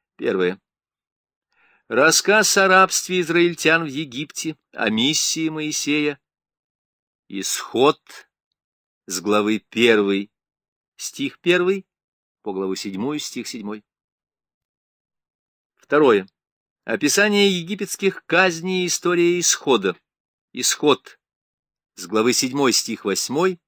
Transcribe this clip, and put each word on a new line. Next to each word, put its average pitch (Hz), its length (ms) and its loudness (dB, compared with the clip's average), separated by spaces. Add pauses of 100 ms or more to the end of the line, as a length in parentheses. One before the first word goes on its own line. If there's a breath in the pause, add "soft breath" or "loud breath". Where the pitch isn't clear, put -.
(160)
Первое. 95 440 -2 (1300)
Рассказ 160 680 4
о 190 120 4
рабстве 185 520 2
израильтян 170 640 2
в - 20 -8
Египте, 143 680 -10 (160)
о 110 180 -4
миссии 135 580 -2
Моисея. 151 680 -4 (1080)
Исход 117 720 -2 (1040)
с 92 140 -10
главы 104 380 0
первой, 104 720 2 (680)
стих - 440 -10
первый, 180 460 0 (560)
по 104 100 -8
главу 95 240 -4
седьмую, 110 420 -6
стих - 300 -10
седьмой. 104 360 -12 (1900)
Второе. 123 540 4 (560)
Описание 202 680 2
египетских 190 760 -6
казней 180 600 0
и - 20 -2
история 175 520 0
исхода. 107 580 0 (560)
Исход - 680 -2 (760)
с 90 120 -16
главы 110 260 2
седьмой, 131 400 0
стих - 320 -4
восьмой, 151 640 -2